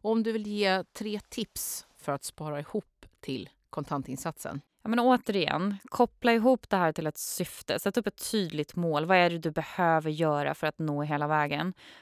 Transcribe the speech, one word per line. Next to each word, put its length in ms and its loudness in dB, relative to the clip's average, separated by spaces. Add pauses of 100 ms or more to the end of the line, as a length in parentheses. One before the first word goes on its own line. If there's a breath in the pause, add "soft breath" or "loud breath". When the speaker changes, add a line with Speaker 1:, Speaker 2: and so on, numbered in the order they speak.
Speaker 1:
Om 220 2
du 80 -2
vill 160 -4
ge 360 2
tre 360 -8 (100)
tips 580 -8 (100)
för 140 -6
att 120 -4
spara 360 -8
ihop 460 -8 (140)
till 300 -8 (200)
kontantinsatsen? 920 -6 (220)
Speaker 2:
Ja, 60 -4
men 100 2
återigen, 760 2 (120)
koppla 440 2
ihop 360 2
det 80 2
här 140 4
till 160 -4
ett 100 -4
syfte. 600 -4
Sätt 180 -2
upp 100 2
ett 240 -6
tydligt 440 -2
mål. 300 0
Vad 120 6
är 120 6
det 80 0
du 140 -4
behöver 580 2
göra 440 2
för 140 -4
att 120 -4
nå 240 -2
hela 240 0
vägen? 460 0 (280 loud breath)